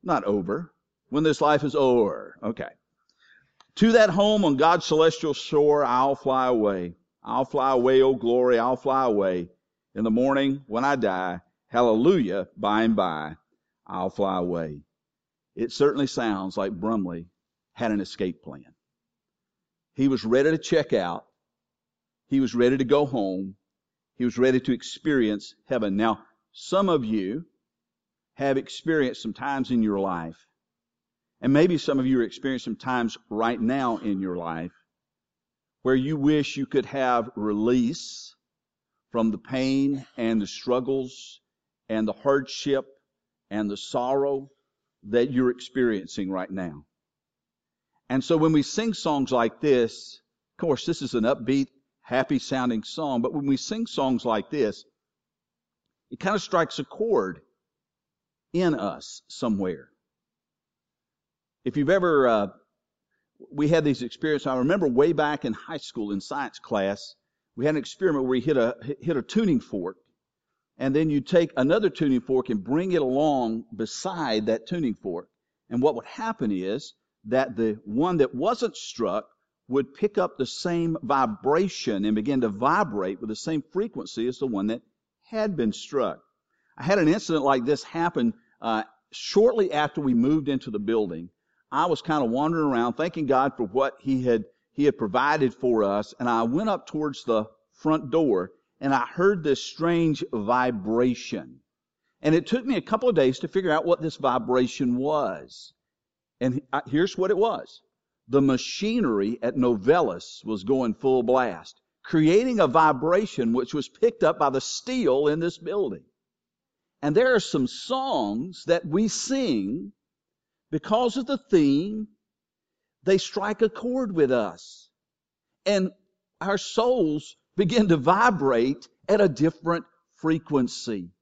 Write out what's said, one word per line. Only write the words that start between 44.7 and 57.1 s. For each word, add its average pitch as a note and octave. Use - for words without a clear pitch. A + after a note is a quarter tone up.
that A#2+
you're B2+
experiencing G#2+
right F#2
now. E2+
And B2+
so E3
when D#3+
we D3
sing A3
songs C#3+
like A#2
this, B2+
of -
course, D#3
this E3
is -
an A2
upbeat, C3
happy C3
sounding B2
song, C#3
but B2
when C#3+
we C#3
sing A3+
songs C3
like A2
this, A#2
it B2+
kinda G3
strikes E3+
a D3
chord B2